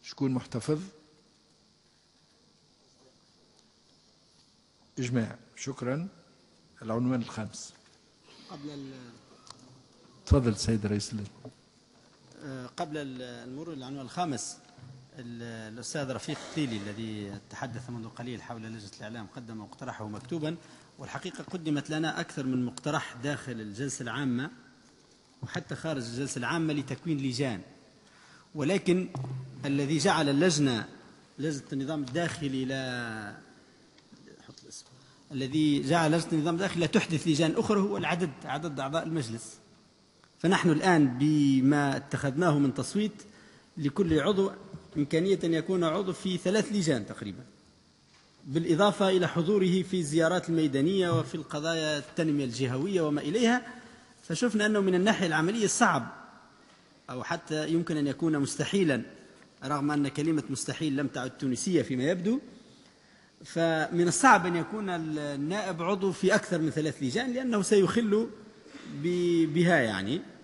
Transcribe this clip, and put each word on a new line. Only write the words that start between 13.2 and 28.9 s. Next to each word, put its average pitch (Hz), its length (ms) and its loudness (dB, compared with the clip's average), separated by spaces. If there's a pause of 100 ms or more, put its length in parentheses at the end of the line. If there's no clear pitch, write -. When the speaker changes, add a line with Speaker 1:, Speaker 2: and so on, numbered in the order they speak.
Speaker 2:
المرور 127 520 -12
للعنوان 135 300 -10
الخامس، 156 520 -4 (600)
ال-، 117 540 -12
الأستاذ 127 380 -8
رفيق 131 280 -6 (140)
قتيلي 131 240 -2
الذي 101 640 -8 (100)
تحدث 123 400 -10
منذ 117 180 -10
قليل 120 340 -12
حول 117 200 -12
لجنة 110 360 -12
الإعلام 110 280 -12 (100)
قدم 113 240 -12
مقترحه 110 480 -12
مكتوبا، 156 480 -6 (420)
والحقيقة 139 460 -10
قدمت 156 460 -4
لنا 156 300 -2
أكثر 147 260 -6
من 127 180 0
مقترح 143 580 -4
داخل 135 300 -6
الجلسة 113 500 -8
العامة 123 480 -2 (920)
وحتى - 320 -8
خارج 143 280 -4
الجلسة 120 360 -6
العامة 151 340 0
لتكوين 143 460 -4
لجان، 127 420 -2 (920)
ولكن 175 540 2 (560)